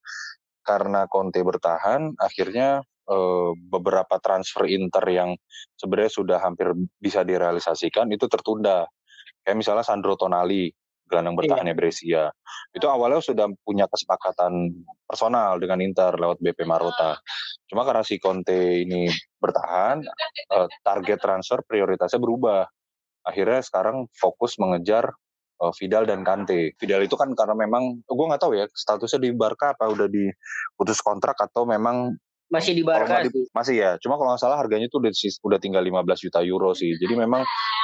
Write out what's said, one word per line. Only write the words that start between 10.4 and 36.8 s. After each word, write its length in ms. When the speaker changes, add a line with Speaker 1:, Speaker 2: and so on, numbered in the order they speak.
Speaker 1:
gelandang 320
Speaker 2:
Iya. 160
Speaker 1:
bertahannya 160
Brescia. 560
Itu 160
awalnya 320
sudah 240
punya 240
kesepakatan 880
personal 480
dengan 240
Inter 400
lewat 240
B 80
P 160
Marotta. 480
Cuma 160
karena 160
si 160
Conte 640
ini 240
bertahan, 640
eh, 140
target 400
transfer 440
prioritasnya 520
berubah. 480
Akhirnya 340
sekarang 460
fokus 400
mengejar, 560
eh, 160
Vidal 320
dan 160
Kante. 540
Vidal 260
itu 140
kan 160
karena 180
memang, 560
gua 240
nggak 80
tahu 160
ya, 140
statusnya 520
di 120
Barca 420
apa 140
udah 180
diputus 960
kontrak 320
atau 300
memang 500
Speaker 2:
Masih 240
di 80
Speaker 1:
kalau 240
Speaker 2:
Barca 160
Speaker 1:
nggak 80
di 80
Speaker 2:
sih. 160
Speaker 1:
Masih 240
ya, 240
cuma 160
kalau 160
nggak 80
salah 160
harganya 320
tuh 160
udah 80
sis-, 320
udah 160
tinggal 240
lima 160
belas 240
juta 160
euro 320
sih. 240